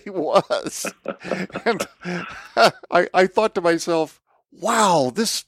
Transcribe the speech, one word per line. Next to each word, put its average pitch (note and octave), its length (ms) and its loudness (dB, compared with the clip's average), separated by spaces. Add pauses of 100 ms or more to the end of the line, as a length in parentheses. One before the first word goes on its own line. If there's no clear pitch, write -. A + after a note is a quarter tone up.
was. D#3+ 880 -2 (720)
And A3 200 0 (200)
<laughs> F3 200 -6 (640)
I, F3 240 2
I F#3 140 4
thought G#3+ 280 0
to F#3+ 60 -2
myself, E3 600 0 (300)
"Wow, F3+ 640 2
this - 340 -4